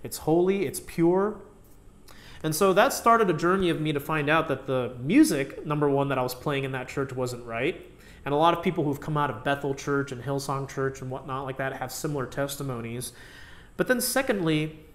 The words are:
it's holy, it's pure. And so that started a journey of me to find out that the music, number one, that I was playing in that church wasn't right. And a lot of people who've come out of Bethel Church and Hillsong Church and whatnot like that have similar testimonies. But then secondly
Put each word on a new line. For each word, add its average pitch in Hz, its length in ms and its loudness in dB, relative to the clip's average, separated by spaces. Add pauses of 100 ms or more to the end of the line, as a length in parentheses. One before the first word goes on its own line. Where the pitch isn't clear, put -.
it's - 160 -10
holy, 180 480 2
it's - 140 -6
pure. 190 560 2 (1040)
And 156 100 -2
so 190 200 4
that 240 200 6
started 226 380 4
a - 20 2
journey 175 380 2
of 151 100 0
me 156 120 0
to 143 80 -2
find 147 280 -2
out 156 200 4
that 135 180 -4
the 127 320 -2
music, 147 680 4
number 147 240 2
one, 139 200 4
that 135 100 2
I 127 40 2
was 127 120 -2
playing 139 300 -2
in 131 80 -4
that 127 160 -6
church 135 240 -4
wasn't 123 340 -4
right. 117 340 -2 (440)
And 143 100 0
a - 20 2
lot 170 220 4
of 170 60 -8
people 175 180 2
who've 139 180 -2
come 156 160 -4
out 147 140 0
of 110 140 -8
Bethel 139 280 -2
Church 139 380 -2
and 120 100 -8
Hillsong 139 480 -4
Church 135 320 -4
and 131 120 -8
whatnot 135 320 -8
like 131 140 -8
that 135 160 -4
have 131 180 -8
similar 147 340 -4
testimonies. 123 840 -6 (640)
But - 100 0
then 247 140 2
secondly 165 800 0 (140)